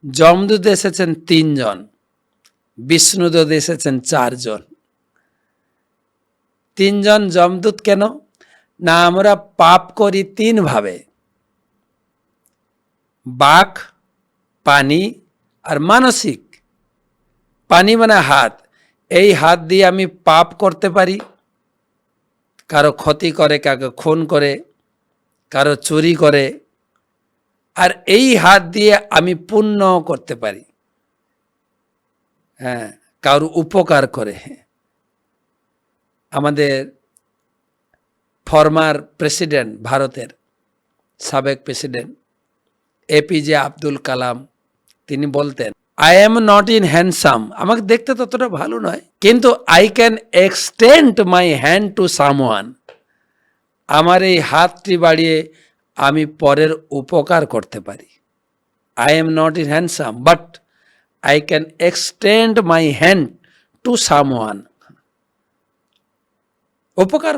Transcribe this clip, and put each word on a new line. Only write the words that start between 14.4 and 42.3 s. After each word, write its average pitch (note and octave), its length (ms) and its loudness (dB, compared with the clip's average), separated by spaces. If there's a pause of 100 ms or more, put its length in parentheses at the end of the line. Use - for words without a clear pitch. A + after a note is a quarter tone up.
পানি D3 500 0 (480)
আর C#3+ 180 -6
মানসিক। G#3+ 760 -2 (1120)
পানি G3 280 4
মানে A3+ 180 4
হাত, C3+ 520 0 (420)
এই G3 240 4
হাত E3 280 2
দিয়ে F#3 260 2
আমি F#3 200 0
পাপ E3+ 520 0
করতে G#3 320 -2
পারি, F#3+ 300 0 (1500)
কারো D3 240 2
ক্ষতি D3+ 380 -4
করে, D3 280 0
কাউকে C3+ 320 -4
খুন D#3+ 360 -4
করে, C#3+ 360 -2 (880)
কারো C#3+ 260 0
চুরি D#3+ 380 -2
করে, D3 440 0 (1160)
আর F3+ 160 0 (160)
এই A#3+ 300 4
হাত F3+ 260 4
দিয়ে G3+ 360 2 (120)
আমি F3 240 0
পুণ্য G3+ 720 0
করতে C3 280 -10
পারি, G#2+ 300 -10 (1900)
হ্যাঁ, B2 340 -10 (300)
কারো D3 320 0
উপকার D#3+ 520 0
করে। G#2 280 -10 (2000)
আমাদের C#3+ 640 -4 (1500)
ফর্মার D3+ 560 0
প্রেসিডেন্ট, C#3+ 800 -6
ভারতের C3 460 -6 (880)
সাবেক C3+ 440 -6
প্রেসিডেন্ট B2+ 560 -12 (880)